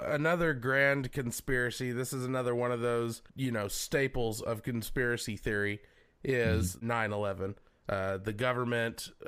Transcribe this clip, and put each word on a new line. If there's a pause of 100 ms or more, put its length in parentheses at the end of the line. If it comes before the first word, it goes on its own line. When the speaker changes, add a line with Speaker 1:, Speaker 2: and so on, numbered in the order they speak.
Speaker 1:
another
grand
conspiracy,
this
is
another
one
of
those, (120)
you
know,
staples
of
conspiracy
theory, (420)
is
Speaker 2:
Mm-hmm.
Speaker 1:
nine
eleven. (340)
Uh,
the
government, (160)